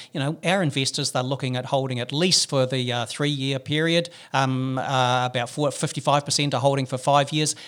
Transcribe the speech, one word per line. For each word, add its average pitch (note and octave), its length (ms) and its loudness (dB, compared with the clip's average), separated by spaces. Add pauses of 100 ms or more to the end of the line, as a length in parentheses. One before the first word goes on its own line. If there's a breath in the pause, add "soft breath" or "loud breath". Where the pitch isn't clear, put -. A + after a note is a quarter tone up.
(140 loud breath)
you D#3 60 -2
know, D3 220 -2
our F#3 200 2
investors, C#3 500 0
they're C3 100 0
looking B2+ 320 -2
at B2+ 120 -4
holding C3 340 0
at B2 140 -6
least E3+ 340 2
for C3+ 160 2
the, B2+ 260 -2
uh, A#2+ 140 -2
three-year C3+ 540 -2
period, E3 500 0 (240 loud breath)
um, C3 380 0
uh, B2+ 560 2
about B2 240 -2
four, D3 220 0
fifty-five C#3+ 520 0
percent C#3+ 300 0
are A#2+ 60 0
holding C#3 260 2
for C3 100 -4
five C#3 360 2
years. D3+ 240 0 (120)